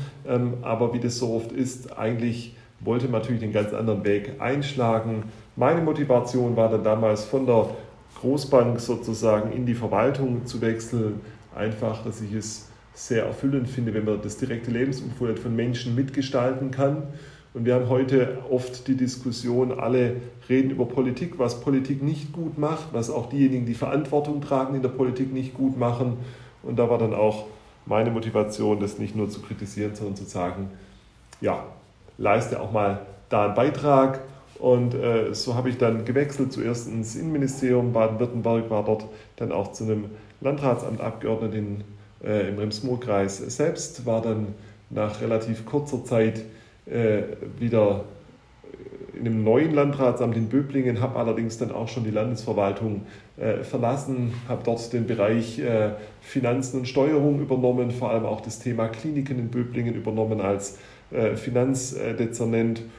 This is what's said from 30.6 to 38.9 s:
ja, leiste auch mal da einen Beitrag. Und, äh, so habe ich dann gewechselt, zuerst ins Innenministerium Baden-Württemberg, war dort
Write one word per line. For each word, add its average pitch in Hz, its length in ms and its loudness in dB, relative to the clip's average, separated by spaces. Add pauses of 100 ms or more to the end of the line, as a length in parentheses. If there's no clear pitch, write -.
ja, - 240 -2 (540)
leiste - 440 2
auch 98 100 -8
mal 101 300 2 (280)
da 107 160 4
einen 101 100 0
Beitrag. 135 640 4 (400)
Und, 123 340 4
äh, 113 400 0
so 117 220 -4
habe 127 140 0
ich 117 80 -2
dann 113 280 2
gewechselt, 131 480 0
zuerst 117 340 -4
ins 110 280 -6
Innenministerium 131 800 2
Baden-Württemberg, 113 760 2
war 104 160 0
dort 110 200 0 (320)